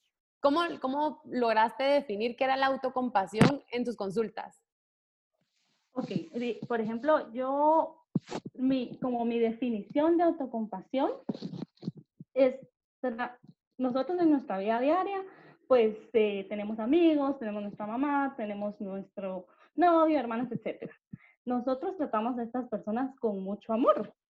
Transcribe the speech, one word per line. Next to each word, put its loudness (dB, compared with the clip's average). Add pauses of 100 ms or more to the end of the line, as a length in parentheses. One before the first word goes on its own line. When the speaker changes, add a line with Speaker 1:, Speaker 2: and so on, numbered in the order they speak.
(420)
Speaker 1:
cómo, 4 (200)
cómo -2
lograste 2
definir 0
qué -2
era 0
la 2
autocompasión 2
en -2
tus -6
consultas? -6 (1300)
Speaker 2:
Ok, -6 (240)
di-, -4
por -2
ejemplo, 0
yo, 0 (500)
mi, -2
como -2
mi 0
definición 2
de 4
autocompasión -2 (1200)
es, 2 (460)
¿verdad? -6 (400)
Nosotros -2
en 6
nuestra 0
vida 0
diaria, 0 (440)
pues, 6 (180)
eh, 2
tenemos -6
amigos, 4
tenemos -6
nuestra -8
mamá, 0
tenemos -6
nuestro -8 (280)
novio, 6
hermanos, -4
etcétera. -8 (520)
Nosotros -2
tratamos -2
a -4
estas -6
personas -4
con -2
mucho -6
amor, 2 (180)